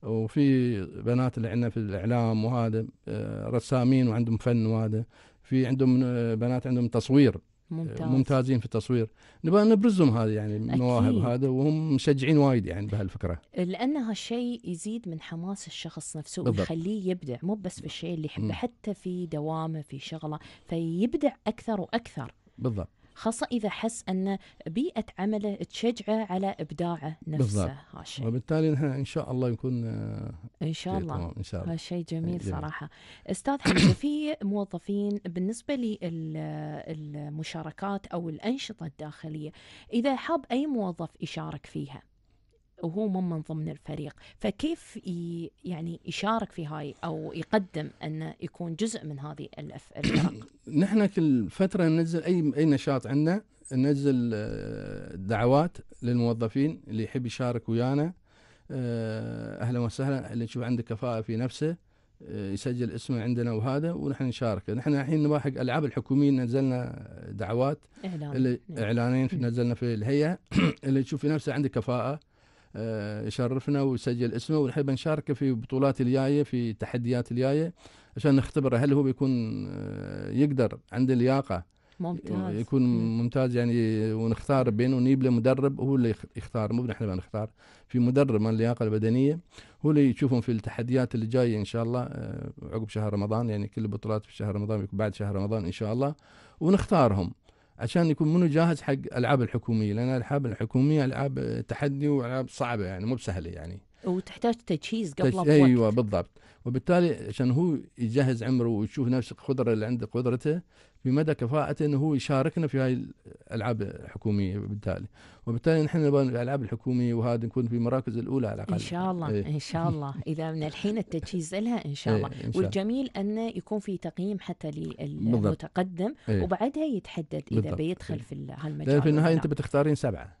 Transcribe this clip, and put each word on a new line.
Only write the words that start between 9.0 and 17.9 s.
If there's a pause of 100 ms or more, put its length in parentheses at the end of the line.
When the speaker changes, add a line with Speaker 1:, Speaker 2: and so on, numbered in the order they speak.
Speaker 1:
نبغى
نبرزهم
هذه
يعني
المواهب
Speaker 2:
أكيد.
Speaker 1:
هذا،
وهم
مشجعين
وايد
يعني
بهالفكرة. (160)
Speaker 2:
لأن
هالشيء
يزيد
من
حماس
الشخص
نفسه
Speaker 1:
بالضبط.
Speaker 2:
ويخليه
يبدع،
مو
بس
في
الشيء